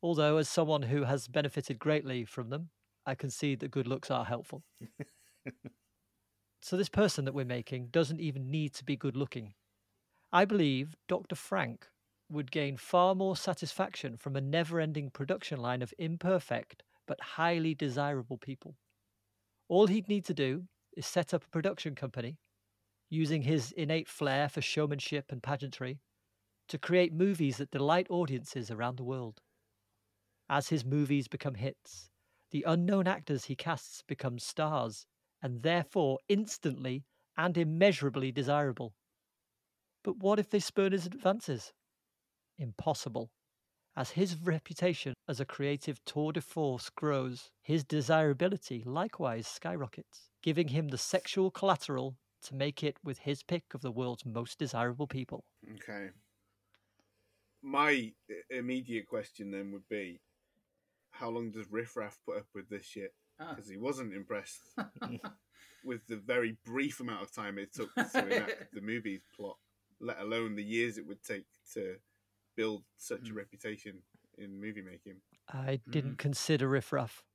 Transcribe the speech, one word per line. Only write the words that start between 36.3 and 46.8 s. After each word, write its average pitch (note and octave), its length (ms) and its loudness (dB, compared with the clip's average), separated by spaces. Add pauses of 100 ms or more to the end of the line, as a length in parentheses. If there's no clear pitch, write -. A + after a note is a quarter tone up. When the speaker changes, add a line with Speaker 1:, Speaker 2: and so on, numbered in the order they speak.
Speaker 1:
instantly C#3+ 760 0 (320)
and E3 220 2
immeasurably D#3 760 4
desirable. C3 600 2 (1120)
But G3+ 140 -2
what G3+ 220 6
if G3+ 100 2
they G#3 100 6
spurn G3 340 4
his F3+ 140 2
advances? F#3 680 0 (840)
Impossible. A#2+ 720 -2 (640)
As B2+ 140 -2
his F3 260 2
reputation E3 760 0 (140)
as B2+ 140 -4
a C3+ 40 0
creative C#3+ 600 -2
tour D3+ 260 0
de E3 100 0
force C#3 500 -2